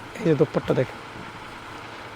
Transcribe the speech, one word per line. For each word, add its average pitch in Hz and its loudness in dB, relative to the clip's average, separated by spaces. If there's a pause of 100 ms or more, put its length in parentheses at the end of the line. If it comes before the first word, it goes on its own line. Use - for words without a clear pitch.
(220)
এই 214 4
যে 160 8
দোপাট্টা 156 4
দেখেন, - 0 (1160)